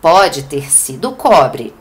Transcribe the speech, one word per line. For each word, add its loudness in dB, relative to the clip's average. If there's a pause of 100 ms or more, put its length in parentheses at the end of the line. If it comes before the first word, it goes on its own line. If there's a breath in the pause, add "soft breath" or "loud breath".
pode 2
ter -8
sido -4
cobre. 0